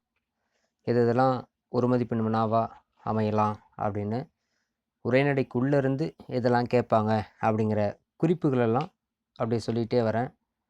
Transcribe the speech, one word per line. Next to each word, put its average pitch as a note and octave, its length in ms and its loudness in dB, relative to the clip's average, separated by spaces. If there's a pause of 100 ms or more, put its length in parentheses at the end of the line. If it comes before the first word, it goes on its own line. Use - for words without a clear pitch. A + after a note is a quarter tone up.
(840)
எது A#2+ 240 0
எதெல்லாம் B2 380 0 (240)
ஒரு B2 200 0
மதிப்பெண் A#2+ 320 0
வினாவா A2+ 500 0 (340)
அமையலாம் G#2+ 500 0 (220)
அப்படின்னு, G#2 580 -6 (760)
உரைநடைக்குள்ளேருந்து C3+ 1080 0 (100)
எதெல்லாம் B2 460 0
கேட்பாங்க A2 500 2 (180)
அப்படிங்கிற G#2+ 580 0 (240)
குறிப்புகளெல்லாம் B2+ 680 0 (460)
அப்படியே A#2 320 -2
சொல்லிகிட்டே A#2 380 0
வரேன். A2+ 300 -2 (360)